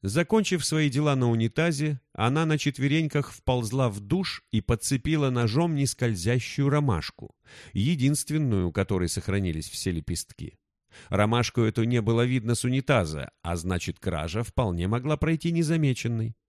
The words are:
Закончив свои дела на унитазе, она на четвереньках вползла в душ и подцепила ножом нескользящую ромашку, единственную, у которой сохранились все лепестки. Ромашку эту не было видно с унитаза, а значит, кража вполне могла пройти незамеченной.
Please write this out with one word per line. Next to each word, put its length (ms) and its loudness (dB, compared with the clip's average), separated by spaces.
Закончив 600 2
свои 240 2
дела 260 2
на 160 4
унитазе, 680 0
она 320 2
на 100 2
четвереньках 760 0
вползла 580 0
в 100 -8
душ 500 -2
и 120 0
подцепила 680 0
ножом 460 2
нескользящую 960 0
ромашку, 640 -2
единственную, 920 0
у 40 -6
которой 380 0
сохранились 580 -4
все 220 -6
лепестки. 680 -8
Ромашку 500 2
эту 240 2
не 160 2
было 240 2
видно 300 0
с 100 -6
унитаза, 680 0
а 140 -4
значит, 440 -4
кража 420 -4
вполне 460 0
могла 300 0
пройти 340 0
незамеченной. 840 0